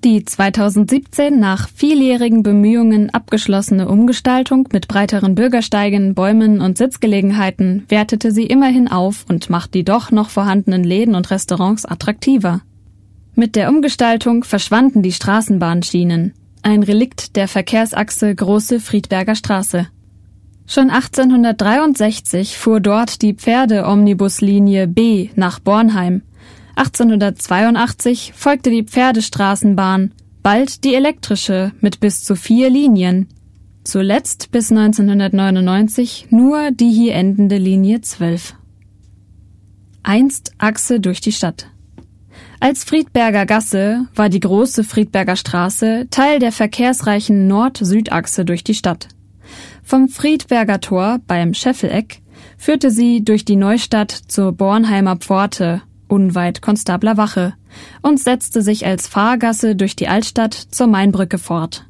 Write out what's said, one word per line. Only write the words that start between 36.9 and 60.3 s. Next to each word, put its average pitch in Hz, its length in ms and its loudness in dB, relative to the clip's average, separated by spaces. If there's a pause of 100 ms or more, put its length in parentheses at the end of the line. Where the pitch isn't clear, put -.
hier 226 240 2
endende 196 420 2
Linie 190 420 2
zwölf. 170 560 -6 (1500)
Einst 247 540 0
Achse 220 440 -2
durch 185 180 -2
die 208 140 -2
Stadt. - 340 -6 (920)
Als 269 240 0
Friedberger 226 600 0
Gasse 214 600 0 (100)
war 208 140 2
die 185 100 0
große 214 460 0
Friedberger 190 500 -2
Straße 220 760 -2
Teil 285 280 2
der 233 140 0
verkehrsreichen 214 920 0
Nord-Süd-Achse 202 1000 0
durch 175 180 -4
die 214 120 -2
Stadt. - 340 -6 (760)
Vom 262 240 2
Friedberger 247 720 -2
Tor 202 480 -2
beim 170 260 -2
Scheffeleck - 680 -4 (360)
führte 294 340 0
sie 233 340 2
durch 214 180 0
die 202 140 2
Neustadt 208 540 0
zur - 420 -4
Bornheimer 196 640 0
Pforte, 190 640 -2 (260)
unweit 180 540 0
Konstabler 208 560 -2
Wache, 196 380 -2 (460)
und 285 160 2
setzte 247 440 -2
sich 214 240 -2
als 190 220 -4
Fahrgasse 226 680 0
durch 190 220 -4
die - 100 -6
Altstadt 220 460 -2